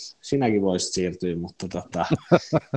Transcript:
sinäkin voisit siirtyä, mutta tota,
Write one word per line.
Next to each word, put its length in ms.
sinäkin 420
voisit 320
siirtyä, 420
mutta 320
tota, 380